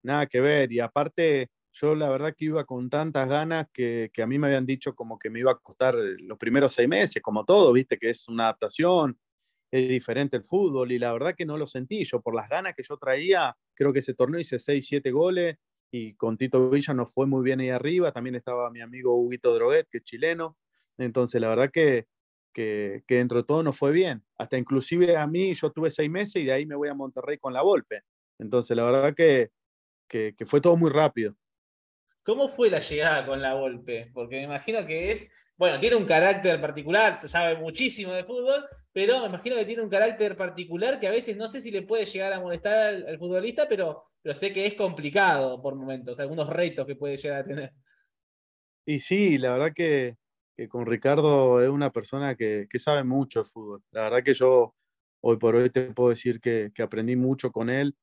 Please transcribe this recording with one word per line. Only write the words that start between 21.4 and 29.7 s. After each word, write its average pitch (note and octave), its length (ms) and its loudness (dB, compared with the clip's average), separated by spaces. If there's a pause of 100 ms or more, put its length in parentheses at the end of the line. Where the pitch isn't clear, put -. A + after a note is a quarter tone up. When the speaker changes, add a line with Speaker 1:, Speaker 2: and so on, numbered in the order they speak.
Speaker 1:
la A2+ 60 0
verdad B2 220 2
que, C#3 360 2 (480)
que, G#2 520 -6
que B2+ 100 2
dentro A#2+ 220 2
de A#2+ 60 0
todo D#3+ 180 0
nos D3 140 0
fue C#3+ 160 2
bien. E3 320 0 (140)
Hasta A2+ 180 -4
inclusive D#3+ 580 2
a D3+ 120 2
mí, F3+ 260 0
yo D3+ 180 -2
tuve D#3 200 -2
seis D3+ 200 -2
meses G3+ 260 -4
y D#3 100 -2
de C3 60 0
ahí C#3+ 120 0
me D3+ 100 -10
voy D3 140 -4
a C#3+ 60 -6
Monterrey C3+ 420 -8
con C3 160 -8
la B2+ 80 -2
Volpe. D3 400 2 (380)
Entonces, A#2+ 360 0
la A#2 100 2
verdad C3+ 300 4
que, C3+ 360 6 (580)